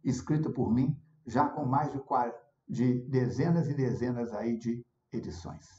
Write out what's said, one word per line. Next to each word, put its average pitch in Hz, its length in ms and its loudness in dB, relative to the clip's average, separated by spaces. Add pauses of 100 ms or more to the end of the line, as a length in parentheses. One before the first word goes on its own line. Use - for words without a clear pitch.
escrito 151 480 0
por 113 200 2
mim, 139 240 2 (300)
já 135 220 2
com 147 160 -6
mais 143 260 2
de 139 80 -6
qua-, 123 320 0 (340)
de 123 440 2
dezenas 147 580 2
e 143 60 -2
dezenas 120 580 0
aí 113 260 -2
de 117 240 -4 (300)
edições. 82 560 -10 (120)